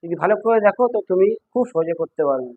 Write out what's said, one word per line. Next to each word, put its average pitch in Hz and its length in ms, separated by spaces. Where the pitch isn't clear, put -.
যদি 170 180
ভালো 196 220
করে 226 240
দেখো 202 160
তো 214 60
তুমি 190 180
খুব 247 200
সহজে 165 300
করতে 160 280
পারবে। 127 280